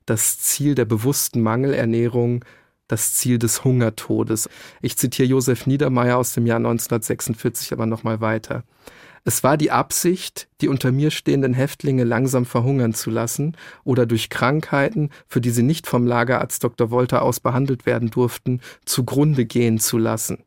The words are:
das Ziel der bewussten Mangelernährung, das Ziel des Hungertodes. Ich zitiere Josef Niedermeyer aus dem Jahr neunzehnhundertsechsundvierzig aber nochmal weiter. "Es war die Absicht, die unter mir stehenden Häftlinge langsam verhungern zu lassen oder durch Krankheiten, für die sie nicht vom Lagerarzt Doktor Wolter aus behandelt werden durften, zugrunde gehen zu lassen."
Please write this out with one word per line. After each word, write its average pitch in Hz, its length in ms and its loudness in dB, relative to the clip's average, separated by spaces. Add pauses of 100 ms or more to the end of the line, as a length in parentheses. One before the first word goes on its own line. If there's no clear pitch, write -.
das - 340 -2
Ziel - 360 0
der 127 100 2
bewussten 113 560 0
Mangelernährung, 120 1040 0 (440)
das - 260 -2
Ziel 123 240 2
des 117 260 -2
Hungertodes. 113 840 0 (320)
Ich - 160 -4
zitiere 131 280 0
Josef 127 400 0
Niedermeyer 131 520 2
aus 123 160 -2
dem 117 120 0
Jahr 117 120 2
neunzehnhundertsechsundvierzig 117 1120 -2
aber 117 140 -2
nochmal 113 340 -4
weiter. 113 440 -4 (600)
"Es - 180 -2
war 139 140 4
die 151 140 0
Absicht, - 760 -2 (140)
die 147 80 2
unter 135 240 0
mir 147 180 2
stehenden 139 440 0
Häftlinge 131 500 0
langsam 123 400 2
verhungern 123 480 0
zu - 160 -6
lassen 117 480 -2 (260)
oder 123 220 2
durch 117 240 0
Krankheiten, 143 800 0 (180)
für - 140 -2
die 120 100 2
sie 117 140 2
nicht 156 220 0
vom 120 200 0
Lagerarzt 120 560 0
Doktor 117 280 0
Wolter 127 320 2
aus 127 180 0
behandelt 127 460 -2
werden 120 240 0
durften, 123 500 -2 (240)
zugrunde 135 640 2
gehen 117 320 2
zu - 180 -2
lassen." 113 500 -2